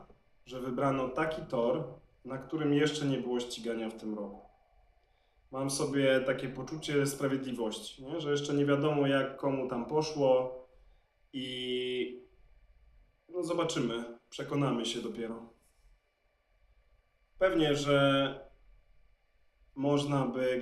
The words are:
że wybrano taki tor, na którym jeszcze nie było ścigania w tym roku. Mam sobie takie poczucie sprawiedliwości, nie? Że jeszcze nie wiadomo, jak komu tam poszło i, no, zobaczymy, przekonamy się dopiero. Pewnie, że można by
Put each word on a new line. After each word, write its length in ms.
że 140
wybrano 480
taki 340
tor, 420
na 140
którym 360
jeszcze 320
nie 120
było 220
ścigania 500
w 40
tym 200
roku. 280
Mam 200
sobie 500
takie 280
poczucie 580
sprawiedliwości, 1000
nie? 160
Że 100
jeszcze 240
nie 120
wiadomo, 400
jak 300
komu 320
tam 180
poszło 720
i, 920
no, 140
zobaczymy, 760
przekonamy 560
się 160
dopiero. 400
Pewnie, 380
że 640
można 520
by 360